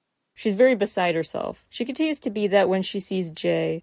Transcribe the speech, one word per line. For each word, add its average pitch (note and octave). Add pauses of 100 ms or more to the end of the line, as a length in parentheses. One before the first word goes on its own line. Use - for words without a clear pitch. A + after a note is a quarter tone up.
(340)
She's G#3
very B3+
beside F3+
herself. -
She -
continues D4+
to A#3+
be G#3
that F#3+
when F#3+
she G3
sees F#3
Jae, E3